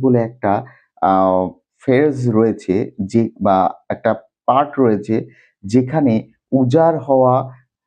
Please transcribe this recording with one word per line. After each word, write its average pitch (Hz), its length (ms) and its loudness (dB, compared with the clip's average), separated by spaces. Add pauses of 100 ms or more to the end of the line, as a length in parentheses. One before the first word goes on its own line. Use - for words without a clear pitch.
বলে 127 180 2
একটা, 110 460 -4 (360)
আহ, 92 480 2 (280)
ফ্রেজ 127 520 0
রয়েছে 107 640 0 (140)
যে, 113 240 0 (120)
বা 95 340 0 (140)
একটা 110 240 -4 (320)
পার্ট 139 340 0
রয়েছে 113 500 -2 (340)
যেখানে 127 680 -2 (200)
উজাড় 151 460 2
হওয়া 131 560 0 (340)